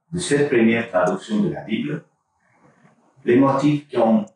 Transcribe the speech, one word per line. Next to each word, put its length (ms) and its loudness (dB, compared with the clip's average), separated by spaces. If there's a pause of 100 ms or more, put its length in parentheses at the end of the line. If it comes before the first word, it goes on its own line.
(120)
de 60 -6
cette 300 0
première 420 0
traduction 520 -2
de 80 -2
la 120 -10
Bible, 420 -6 (1200)
les 120 4
motifs 520 2
qui 100 -4
ont 260 2 (120)